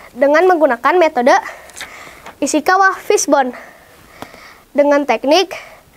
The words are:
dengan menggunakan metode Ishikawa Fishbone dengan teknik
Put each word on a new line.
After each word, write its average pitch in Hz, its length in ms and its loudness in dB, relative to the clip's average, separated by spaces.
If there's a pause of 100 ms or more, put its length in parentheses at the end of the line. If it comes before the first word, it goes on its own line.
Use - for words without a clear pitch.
(120)
dengan 294 400 2
menggunakan 294 480 0
metode 311 320 2 (1120)
Ishikawa 370 560 0
Fishbone 277 560 -2 (1200)
dengan 285 320 2
teknik 294 480 0 (420)